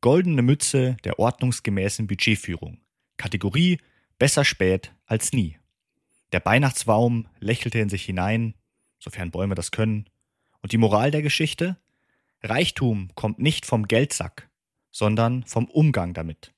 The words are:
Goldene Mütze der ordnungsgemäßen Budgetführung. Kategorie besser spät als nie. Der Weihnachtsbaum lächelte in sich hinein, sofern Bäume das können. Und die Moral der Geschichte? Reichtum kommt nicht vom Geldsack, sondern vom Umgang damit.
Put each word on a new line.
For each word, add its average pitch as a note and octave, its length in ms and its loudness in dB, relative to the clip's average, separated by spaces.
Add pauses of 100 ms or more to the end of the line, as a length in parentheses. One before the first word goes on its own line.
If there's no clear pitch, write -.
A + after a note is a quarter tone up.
Goldene D#3+ 400 4
Mütze B2+ 600 2
der F#2+ 160 -4
ordnungsgemäßen G#2+ 840 -2
Budgetführung. F#2 760 -2 (380)
Kategorie A#2+ 640 0 (400)
besser C#3+ 260 4
spät - 480 0 (120)
als - 280 -2
nie. F2+ 240 0 (760)
Der F2+ 140 -2
Weihnachtsbaum A#2 840 2 (120)
lächelte A#2 400 -2
in G#2 100 0
sich G2 140 -6
hinein, G#2+ 520 -2 (440)
sofern F2 320 -10
Bäume F#2+ 240 -2
das - 160 -6
können. A2 380 -2 (520)
Und - 120 -8
die A2+ 40 2
Moral A2+ 340 4
der D3+ 100 -2
Geschichte? D#3+ 560 -2 (640)
Reichtum A2+ 760 -2
kommt - 240 -4
nicht D3+ 260 0
vom A2 220 -2
Geldsack, - 600 -2 (420)
sondern A#2 520 0
vom A#2+ 220 -2
Umgang B2 480 2
damit. E2 440 -10